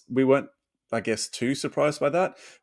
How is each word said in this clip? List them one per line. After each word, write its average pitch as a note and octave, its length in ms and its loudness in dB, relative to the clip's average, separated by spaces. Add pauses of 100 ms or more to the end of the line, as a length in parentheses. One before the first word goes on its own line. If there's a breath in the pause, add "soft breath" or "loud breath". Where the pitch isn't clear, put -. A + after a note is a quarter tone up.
we C3 160 0
weren't, C3+ 240 4 (420)
I A2+ 100 -2
guess, A2 280 -2
too B2+ 260 -4
surprised D3 460 -2
by C#3+ 80 2
that. F3 300 0 (240 loud breath)